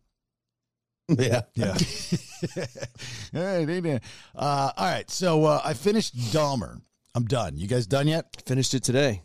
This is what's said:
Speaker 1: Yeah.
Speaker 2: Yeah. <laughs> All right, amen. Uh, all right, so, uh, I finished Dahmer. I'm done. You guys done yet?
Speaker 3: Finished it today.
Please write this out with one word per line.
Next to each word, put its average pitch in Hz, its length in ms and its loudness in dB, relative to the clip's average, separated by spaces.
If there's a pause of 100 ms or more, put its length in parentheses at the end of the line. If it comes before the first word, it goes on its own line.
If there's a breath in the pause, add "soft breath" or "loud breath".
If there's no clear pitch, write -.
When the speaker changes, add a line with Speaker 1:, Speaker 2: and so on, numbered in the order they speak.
(1080)
Speaker 1:
Yeah. 123 340 2 (120)
Speaker 2:
Yeah. - 240 0
<laughs> - 1600 -6
All 156 80 -4
right, 175 260 0
amen. 165 320 -2 (340 loud breath)
Uh, 139 400 0
all 185 160 -2
right, 117 200 -4
so, 160 340 2
uh, 147 180 4
I 151 120 -4
finished 202 420 0 (160)
Dahmer. 139 480 0 (320)
I'm 123 120 0
done. 101 320 -2
You 90 100 -4
guys 123 200 2
done 139 200 2
yet? - 380 -2
Speaker 3:
Finished 131 280 0
it 131 120 0
today. 123 400 2